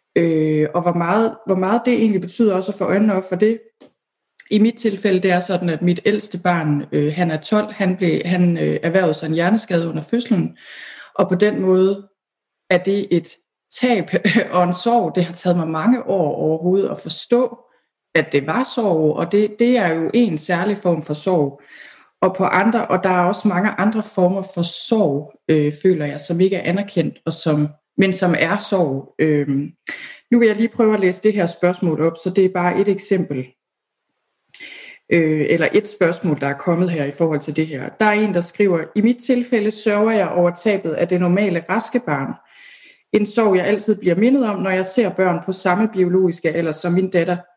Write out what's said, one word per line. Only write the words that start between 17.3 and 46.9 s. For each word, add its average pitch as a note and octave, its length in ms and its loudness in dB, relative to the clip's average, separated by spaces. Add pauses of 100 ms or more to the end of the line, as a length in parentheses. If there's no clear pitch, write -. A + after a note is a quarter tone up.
at D#3 160 2
det C#3 160 0
var A3 160 -2 (120)
sorg, E3 420 0
og E3+ 140 -4
det, G#3 280 2
det A#3+ 180 4
er F3 160 0
jo D#3+ 200 -2
en G#3 240 2
særlig F#3+ 400 -2
form E3+ 260 0
for - 100 -6
sorg. D3+ 480 -2 (600)
Og F#3 140 0
på F#3+ 100 -2
andre, G#3+ 420 2
og F3+ 160 -2
der F#3+ 60 0
er F3+ 160 2
også G3+ 220 -2
mange F#3 220 0
andre G#3+ 340 0
former F#3+ 400 0 (100)
for E3+ 80 -4
sorg, E3 720 -2 (160)
øh, D3+ 240 2 (100)
føler E3 220 2
jeg, D3 160 -8
som E3+ 200 -4
ikke F#3+ 140 2
er E3+ 140 -4
anerkendt, F3+ 560 -4
og E3 80 -4
som, D3+ 340 0 (300)
men F#3+ 160 4
som F3+ 260 0
er F3 180 0
sorg. D#3 640 -4
Øhm, D3 520 0 (600)
nu A#3+ 80 4
vil A3+ 80 4
jeg G#3 80 2
lige A3+ 140 0
prøve G#3+ 240 2
at G3+ 60 0
læse F#3 240 0
det G#3+ 100 4
her G3 120 0
spørgsmål F3 560 -2
op, E3 220 0
så F#3+ 60 -2
det F#3 160 2
er F#3 80 2
bare F3 280 0
et G3 60 2
eksempel. F#3 580 -2 (1700)
Øh, D#3 360 2
eller D#3+ 240 2
et G3+ 140 2
spørgsmål, E3+ 540 -2
der C#3 60 -2
er C#3 100 -4
kommet F3 340 0
her D3+ 140 -2
i C#3+ 60 -4
forhold D#3 280 -2
til D3 160 -8
det D#3+ 120 0
her. C#3+ 220 -10
Der - 160 -2
er G#3+ 60 4
en, G#3 220 0
der F3 80 0
skriver, F3 420 0 (120)
"I G#3+ 60 2
mit A#3+ 220 2
tilfælde A#3+ 480 0
sørger G#3+ 400 0
jeg F#3+ 180 0
over F3 220 2
tabet F#3+ 420 -2
af F3 140 0
det F3+ 120 0
normale F3 500 0
raske A3 300 -2
barn. C#3 340 -4 (800)
En G#3 120 2
sorg, G#3 300 2
jeg F3+ 100 2
altid G#3 340 0
bliver F3 160 2
mindet B3 340 4
om, F#3+ 100 -4
når F#3+ 100 -2
jeg F#3 160 0
ser G3+ 300 0
børn F3+ 300 0
på F#3+ 80 -4
samme F#3+ 400 0
biologiske F3+ 560 2
alder E3 220 -2
som F3 220 -2